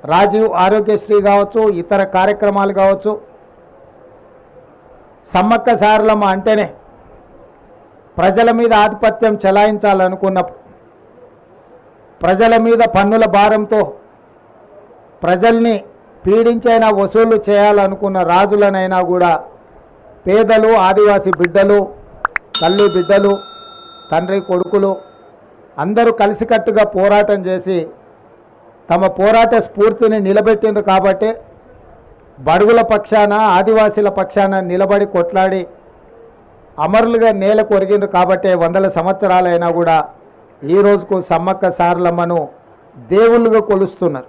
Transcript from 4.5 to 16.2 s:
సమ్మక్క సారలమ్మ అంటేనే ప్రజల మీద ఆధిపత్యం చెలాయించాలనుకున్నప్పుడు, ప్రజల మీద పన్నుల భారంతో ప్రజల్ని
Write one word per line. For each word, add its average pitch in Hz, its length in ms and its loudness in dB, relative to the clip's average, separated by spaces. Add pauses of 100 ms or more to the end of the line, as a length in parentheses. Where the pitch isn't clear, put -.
సమ్మక్క 226 480 0
సారలమ్మ 214 480 2
అంటేనే 196 460 -2 (1500)
ప్రజల 202 340 0
మీద 233 220 0
ఆధిపత్యం 220 720 0
చెలాయించాలనుకున్నప్పుడు, 190 1120 0 (1600)
ప్రజల 220 360 2
మీద 226 200 2
పన్నుల 220 480 2
భారంతో 208 680 0 (1300)
ప్రజల్ని 220 600 0 (440)